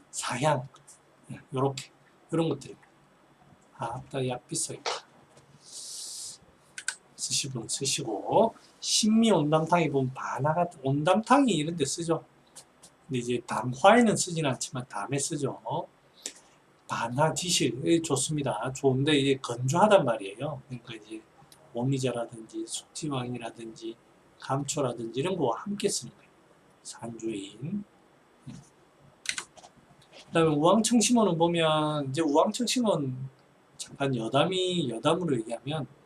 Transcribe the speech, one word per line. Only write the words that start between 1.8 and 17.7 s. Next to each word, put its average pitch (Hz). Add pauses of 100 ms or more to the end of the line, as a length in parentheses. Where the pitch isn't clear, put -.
요런 165
것들입니다. - (880)
아, 127 (100)
아따, 131
약 123
비싸겠다. - (2250)
쓰시면 131
쓰시고, 135 (260)
신미 220
온담탕에 160
보면 135
반하 147
같은, 175
온담탕이 196
이런 160
데 170
쓰죠. 160 (840)
근데 127
이제 120
담화에는 202
쓰진 160
않지만 127
담에 104
쓰죠. 135 (1000)
반화 139
지실, 160